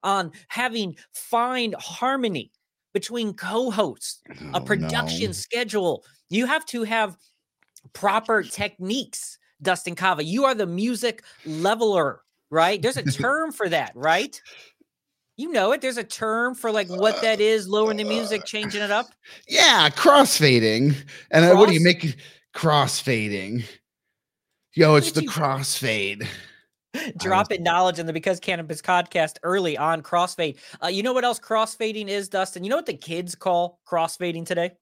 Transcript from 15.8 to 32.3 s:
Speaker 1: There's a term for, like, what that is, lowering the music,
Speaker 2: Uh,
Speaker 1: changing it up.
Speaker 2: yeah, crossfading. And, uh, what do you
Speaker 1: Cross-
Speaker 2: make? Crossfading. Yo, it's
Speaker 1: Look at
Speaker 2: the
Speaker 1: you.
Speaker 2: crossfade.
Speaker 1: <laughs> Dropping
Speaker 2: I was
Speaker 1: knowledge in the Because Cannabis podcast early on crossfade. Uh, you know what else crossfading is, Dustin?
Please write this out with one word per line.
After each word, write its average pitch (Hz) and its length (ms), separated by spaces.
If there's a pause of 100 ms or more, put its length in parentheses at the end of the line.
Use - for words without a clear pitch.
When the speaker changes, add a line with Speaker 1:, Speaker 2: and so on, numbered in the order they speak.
Speaker 1:
There's 262 160
a 226 60
term 226 520
for, 226 160
like, 208 180
what 196 340
that 220 180
is, 214 260
lowering 214 300
the 214 80
music, 214 380
Speaker 2:
Uh, - 20
Speaker 1:
changing 208 380
it 202 80
up. 226 160 (420)
Speaker 2:
yeah, 233 400
crossfading. 139 1040 (360)
And, 160 120
uh, 180 120
what 208 120
do 190 60
you 160 80
Speaker 1:
Cross- 175 220
Speaker 2:
make? 151 140 (380)
Crossfading. 117 1080 (1120)
Yo, 156 220
it's 143 120
Speaker 1:
Look - 20
at - 60
Speaker 2:
the 156 80
Speaker 1:
you. 277 60
Speaker 2:
crossfade. 113 1000
Speaker 1:
<laughs> - 60 (800)
Dropping 190 420
Speaker 2:
I - 20
was 165 40
Speaker 1:
knowledge 175 340
in 165 80
the 165 60
Because 175 260
Cannabis 165 420
podcast 175 640
early 175 340
on 160 240
crossfade. 175 560 (260)
Uh, - 40
you 196 160
know 254 100
what 247 100
else 247 160
crossfading 220 680
is, 196 200
Dustin? 190 360